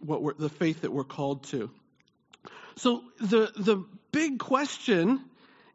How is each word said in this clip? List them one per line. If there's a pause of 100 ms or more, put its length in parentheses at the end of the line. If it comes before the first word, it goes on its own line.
what
we're,
the
faith
that
we're
called
to. (1040)
So (180)
the,
the (280)
big
question (500)